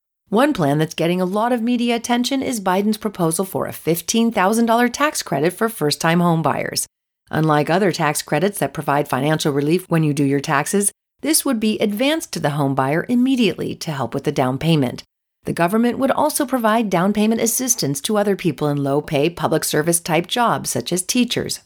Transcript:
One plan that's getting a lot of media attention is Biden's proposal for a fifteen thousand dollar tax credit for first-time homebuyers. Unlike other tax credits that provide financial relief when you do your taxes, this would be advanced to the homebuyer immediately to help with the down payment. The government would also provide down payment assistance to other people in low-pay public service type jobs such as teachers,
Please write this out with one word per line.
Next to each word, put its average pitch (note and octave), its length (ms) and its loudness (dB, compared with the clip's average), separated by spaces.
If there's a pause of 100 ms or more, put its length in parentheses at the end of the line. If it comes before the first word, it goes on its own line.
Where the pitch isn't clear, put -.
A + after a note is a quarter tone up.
(300)
One C4 240 2
plan D3+ 240 2
that's D#3 160 -2
getting F3 260 0
a F#3 60 0
lot G#3 260 -2
of B3 80 0
media A#3+ 340 0
attention B3 480 -2
is A#3 200 -4
Biden's G3 340 2
proposal F#3 480 -2
for C#3 220 -4
a - 80 -10
fifteen A3+ 580 0
thousand A3 320 2
dollar A#3 240 2
tax C#4+ 340 -2
credit D#3 300 0
for A3 160 -2
first-time E3 520 0
homebuyers. E3 640 0 (440)
Unlike D3+ 380 2
other F3 240 2
tax D3+ 300 -2
credits F3+ 360 0
that C#3 140 -2
provide D3 340 0
financial D3 460 0
relief D3 380 0
when E3 120 2
you D3 120 2
do C#3+ 100 0
your C#3 160 2
taxes, D#3+ 520 0 (280)
this D#4 240 0
would B3 160 0
be G#3+ 180 0
advanced C4 540 -2
to F3+ 80 -6
the D3 160 -2
homebuyer C#3 500 0
immediately B3 680 0
to - 180 -6
help C3+ 220 -4
with C#3 100 -6
the D3+ 80 0
down C3 240 0
payment. D3 460 0 (420)
The - 80 -4
government A3 460 0
would C4+ 120 2
also D4+ 360 0
provide A3+ 420 0
down F#3 240 2
payment G#3+ 300 2
assistance A3+ 580 -2
to G#3+ 160 -2
other G3+ 180 2
people D3+ 340 -2
in C#3+ 140 -2
low-pay C#3+ 460 0
public D#3 340 -2
service E3 380 0
type E3+ 260 0
jobs F3+ 440 -2
such - 200 -4
as F3 120 -2
teachers, - 640 -2